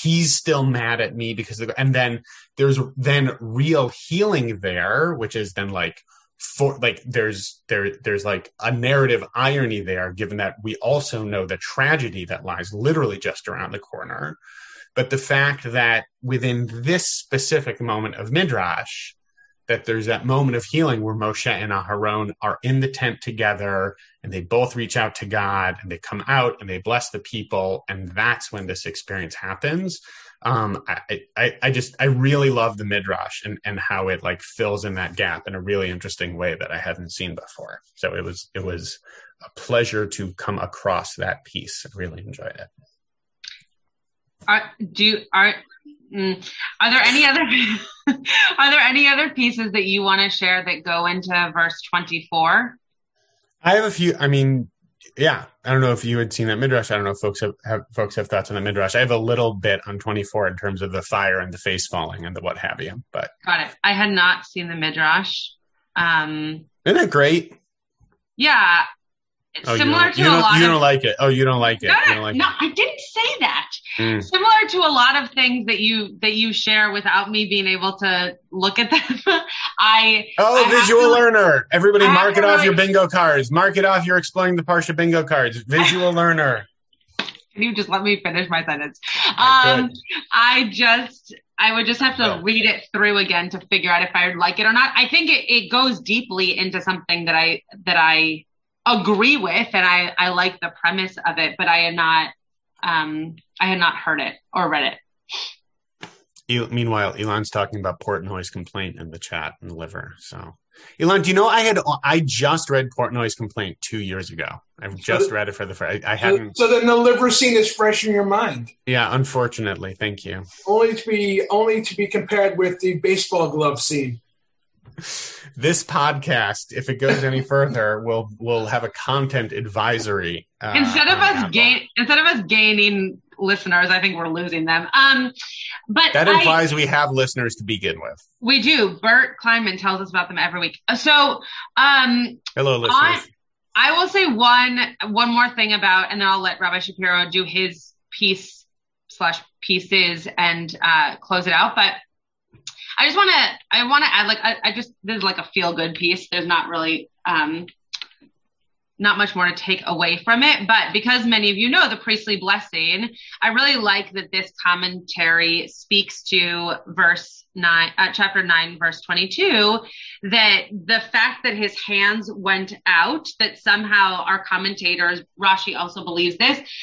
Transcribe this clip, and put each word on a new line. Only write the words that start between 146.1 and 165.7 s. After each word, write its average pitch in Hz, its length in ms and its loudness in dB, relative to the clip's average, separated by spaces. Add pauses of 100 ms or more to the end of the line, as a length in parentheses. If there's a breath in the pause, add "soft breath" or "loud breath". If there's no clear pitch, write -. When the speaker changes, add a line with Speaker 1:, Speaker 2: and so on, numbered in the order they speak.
Speaker 2:
and 202 100 -4
then 196 60 2
I'll 190 120 2
let 185 220 -4
Rabbi 180 180 0
Shapiro 180 500 -2
do 180 140 0
his 180 480 -6 (200)
piece - 540 -4 (440)
slash 170 320 -4 (200)
pieces 180 640 0 (100)
and, 170 440 -2
uh, 156 360 2
close 180 300 -2
it 170 60 0
out. 202 220 2
But 196 180 2 (1040 loud breath)
I 277 100 4
just 302 100 -2
wanna, 381 420 4 (100)
I 240 200 2
wanna 202 200 4
add, 202 180 2
like, 214 140 0
I, 226 220 0
I 214 80 0
just, 226 180 -8 (140)
this 214 140 -6
is 190 60 -6
like 190 140 -2
a 160 60 -6 (100)
feel-good 165 420 -2
piece. 175 340 -2
There's 175 180 -4
not 175 220 0
really, 160 400 -4 (160)
um, 165 400 -2 (1300)
not 202 200 2
much 202 180 -2
more 180 100 0
to 175 80 0
take - 320 -4
away 175 380 0
from 233 180 4
it, 285 240 2
but 190 280 2
because 233 320 0
many 214 260 2
of 190 60 -2
you 233 120 0
know 311 200 4
the 196 80 -6
priestly 214 400 -4
blessing, 185 720 -2 (320 loud breath)
I 220 80 2
really 269 260 2
like 202 380 -2
that 185 180 -10
this 190 220 -6 (100)
commentary 170 1040 0
speaks - 600 -4